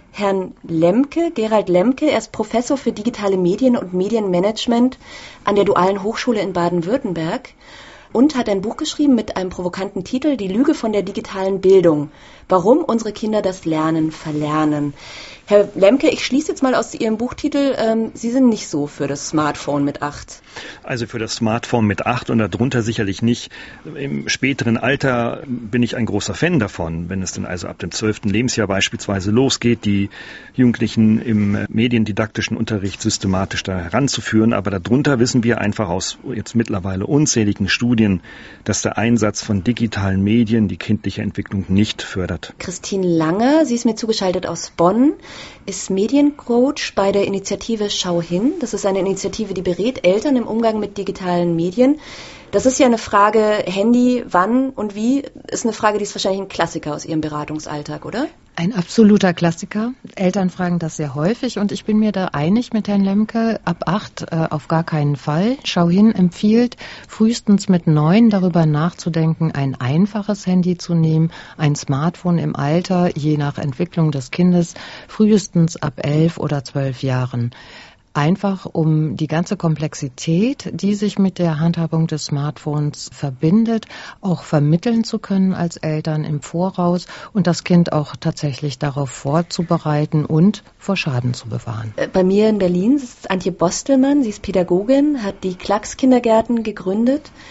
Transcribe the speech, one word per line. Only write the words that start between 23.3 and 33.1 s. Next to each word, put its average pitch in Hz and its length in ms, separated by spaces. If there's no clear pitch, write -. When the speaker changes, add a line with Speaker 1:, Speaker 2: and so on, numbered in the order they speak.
Speaker 2:
Im 143 340
späteren 123 500
Alter 123 680
bin 120 360
ich 113 140
ein 117 100
großer 98 280
Fan 170 240
davon, 87 500
wenn 95 140
es 87 100
dann 98 140
also 90 220
ab - 100
dem 90 140
zwölften 107 360
Lebensjahr 110 380
beispielsweise 98 640
losgeht, 120 540
die 98 260
Jugendlichen 113 680
im 104 480
mediendidaktischen 110 880
Unterricht 101 440
systematisch 95 600